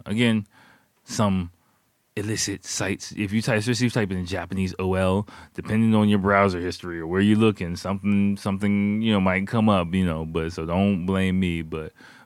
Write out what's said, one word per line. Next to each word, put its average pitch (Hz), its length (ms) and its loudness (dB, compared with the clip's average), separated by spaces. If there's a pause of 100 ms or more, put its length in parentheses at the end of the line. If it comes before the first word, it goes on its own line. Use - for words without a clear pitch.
again, 110 400 0 (580)
some 95 460 0 (640)
illicit 101 500 -6
sites, - 520 -6
if 101 160 -4
you 110 80 0
type, 110 180 0
especially 117 280 0
if 113 100 -2
you 120 40 2
type 101 100 -2
in 92 160 -4
Japanese 92 520 -4
O 92 160 -2
L, 92 320 0 (280)
depending 110 400 0
on 107 140 4
your 104 100 4
browser 98 420 4
history 87 400 -8
or 80 60 -8
where 90 140 0
you're 104 180 6
looking, 101 380 0
something, 101 600 0
something, 101 640 -2
you 113 120 2
know, 101 80 4
might 95 260 0
come 110 220 2
up, 90 260 2
you 95 100 2
know, 80 200 -2
but, 80 280 -4
so 80 140 -6
don't 90 400 0
blame 95 340 0
me, 85 220 -2
but, 80 300 -10 (340)